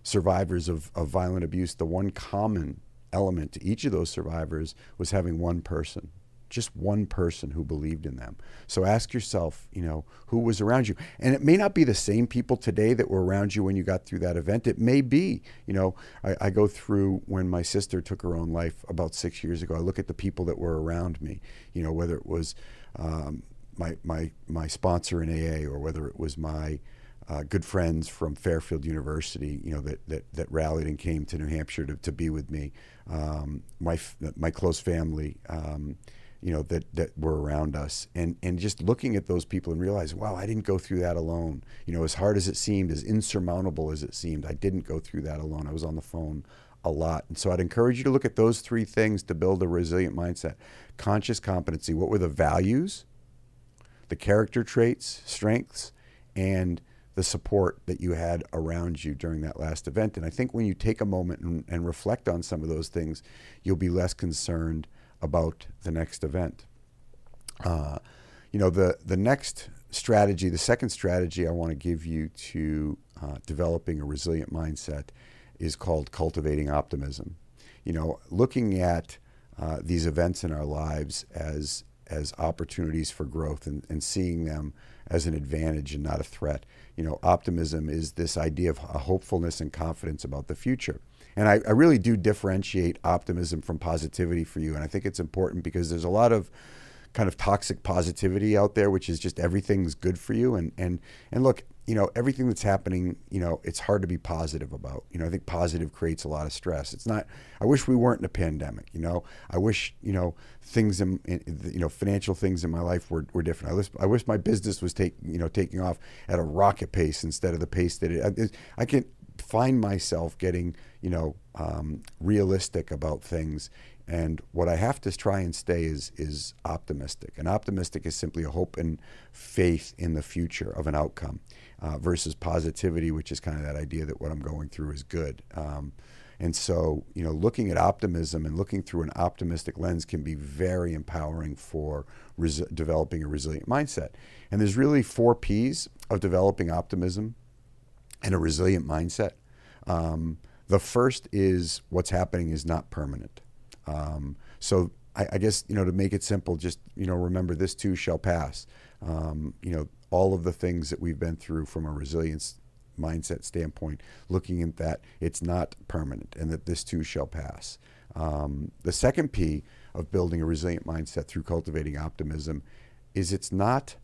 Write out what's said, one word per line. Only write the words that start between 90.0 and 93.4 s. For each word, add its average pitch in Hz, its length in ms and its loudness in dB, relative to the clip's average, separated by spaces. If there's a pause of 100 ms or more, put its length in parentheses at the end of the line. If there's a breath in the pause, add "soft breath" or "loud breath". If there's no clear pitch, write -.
about 69 240 -6
the 76 80 -4
future. - 460 -2 (340 soft breath)
And 107 120 6
I, 104 200 10
I 110 40 4
really 139 280 10
do 113 180 6
differentiate 95 840 2
optimism 87 580 0